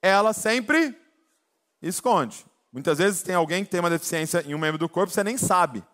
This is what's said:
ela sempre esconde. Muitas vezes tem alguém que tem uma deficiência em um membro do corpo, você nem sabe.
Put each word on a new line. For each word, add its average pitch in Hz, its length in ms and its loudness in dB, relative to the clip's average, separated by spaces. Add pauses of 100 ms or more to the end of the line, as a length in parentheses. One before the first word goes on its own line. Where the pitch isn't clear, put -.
ela 202 320 4
sempre 254 600 0 (840)
esconde. 165 640 -2 (260)
Muitas 143 280 -2
vezes 190 240 2
tem 180 120 -4
alguém 175 300 0
que 202 60 -12
tem 180 100 0
uma 170 80 0
deficiência 165 580 -2
em 143 80 -6
um 151 40 -4
membro 156 180 -2
do 160 140 -4
corpo, 185 200 0
você 202 140 -2
nem 233 140 -4
sabe. 165 440 0 (120)